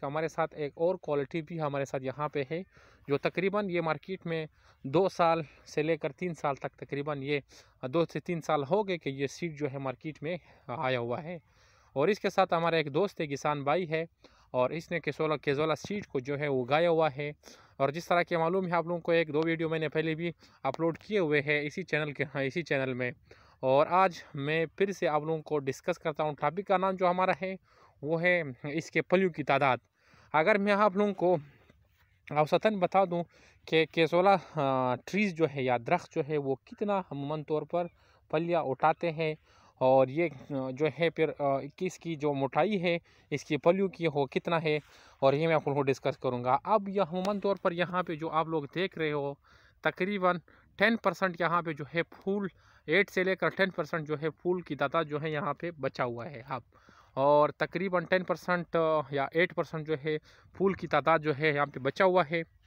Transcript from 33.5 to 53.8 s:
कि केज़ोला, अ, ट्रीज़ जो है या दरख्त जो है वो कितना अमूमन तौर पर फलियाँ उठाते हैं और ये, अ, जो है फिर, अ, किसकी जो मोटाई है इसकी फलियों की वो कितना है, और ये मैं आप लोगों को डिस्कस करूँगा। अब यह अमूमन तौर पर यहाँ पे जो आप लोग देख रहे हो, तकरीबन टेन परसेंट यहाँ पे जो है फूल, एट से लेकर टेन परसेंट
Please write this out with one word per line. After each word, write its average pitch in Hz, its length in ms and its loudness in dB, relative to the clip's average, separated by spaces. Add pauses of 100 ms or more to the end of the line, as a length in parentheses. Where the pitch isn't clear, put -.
कि 160 180 4
केज़ोला, 175 480 4
अ, 131 640 0 (100)
ट्रीज़ 196 280 0
जो 160 120 2
है 139 180 -4
या 123 140 2
दरख्त 147 360 -2
जो 160 80 0
है 151 140 -4
वो 139 180 -2
कितना 202 580 -4
अमूमन 143 300 -6
तौर 151 220 -4
पर 175 240 -4 (440)
फलियाँ 165 300 0
उठाते 156 480 0
हैं 156 260 -2 (440)
और 131 300 6
ये, 160 180 0
अ, 143 60 -8 (160)
जो 131 480 -2
है 165 120 2
फिर, 156 180 0
अ, 135 60 -6 (440)
किसकी 165 380 -6
जो 147 160 0
मोटाई 151 460 0
है 170 220 0 (320)
इसकी 147 240 -2
फलियों 185 320 4
की 165 180 -4
वो 143 200 0
कितना 165 320 -2
है, 151 220 0 (420)
और 135 120 6
ये 156 120 0
मैं 165 80 4
आप 147 140 0
लोगों 143 120 0
को - 20 0
डिस्कस 135 340 0
करूँगा। 127 380 0
अब 196 340 0
यह 196 140 0
अमूमन 185 380 -2
तौर 196 240 0
पर 185 80 0
यहाँ 175 300 -2
पे 175 140 -6
जो 160 120 -8
आप 156 200 0
लोग 160 160 -2
देख 175 340 -6
रहे 156 120 -2
हो, 143 280 -4 (460)
तकरीबन 180 560 0 (380)
टेन 220 180 4
परसेंट 180 440 -2
यहाँ 170 220 0
पे 165 120 -6
जो 143 180 -10
है 165 100 0
फूल, 196 480 -6 (380)
एट 190 220 2
से 185 140 -2
लेकर 180 240 0
टेन 190 220 0
परसेंट 160 360 -6